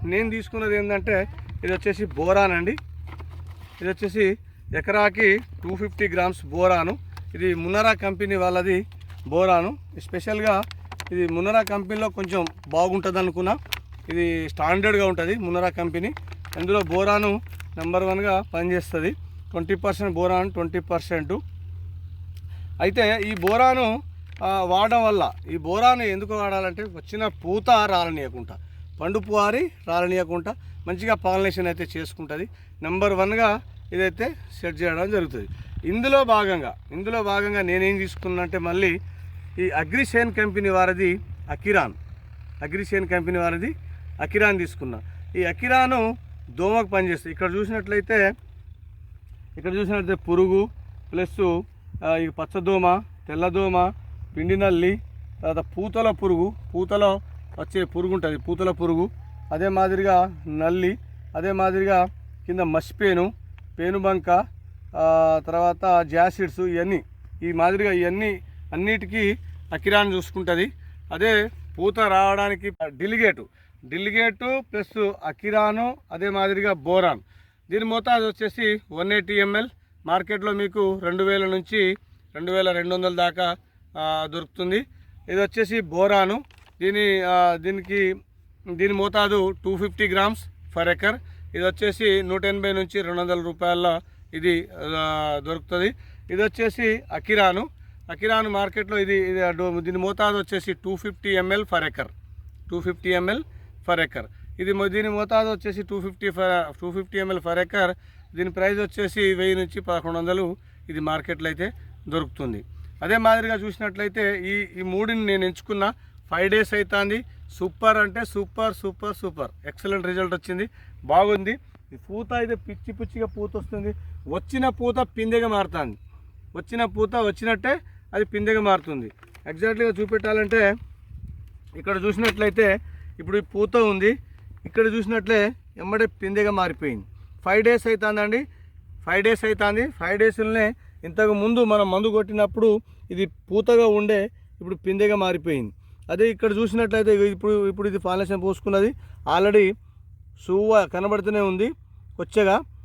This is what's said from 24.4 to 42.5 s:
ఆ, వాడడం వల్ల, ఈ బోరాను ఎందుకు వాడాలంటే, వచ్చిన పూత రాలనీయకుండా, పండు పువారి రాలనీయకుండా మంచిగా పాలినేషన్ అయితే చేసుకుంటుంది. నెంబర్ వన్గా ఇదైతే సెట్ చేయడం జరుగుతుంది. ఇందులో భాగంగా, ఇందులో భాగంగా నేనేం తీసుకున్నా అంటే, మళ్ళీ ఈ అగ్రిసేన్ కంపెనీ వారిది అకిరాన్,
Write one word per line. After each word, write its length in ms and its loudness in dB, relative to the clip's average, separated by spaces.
ఆ, 180 0
వాడడం 420 4
వల్ల, 280 2
ఈ 60 -4
బోరాను 460 4
ఎందుకు 320 -2
వాడాలంటే, 480 -2
వచ్చిన 440 -6
పూత 440 0
రాలనీయకుండా, 840 2
పండు 180 -2
పువారి 520 2
రాలనీయకుండా 640 0
మంచిగా 260 0
పాలినేషన్ 520 0
అయితే 200 -4
చేసుకుంటుంది. 520 -8
నెంబర్ 300 0
వన్గా 480 2
ఇదైతే 420 -2
సెట్ 220 -6
చేయడం 280 0
జరుగుతుంది. 360 -2
ఇందులో 400 4
భాగంగా, 500 2
ఇందులో 300 -2
భాగంగా 400 0
నేనేం 360 2
తీసుకున్నా 440 -4
అంటే, 160 -4
మళ్ళీ 420 0
ఈ 120 0
అగ్రిసేన్ 640 0
కంపెనీ 340 0
వారిది 520 2
అకిరాన్, 420 2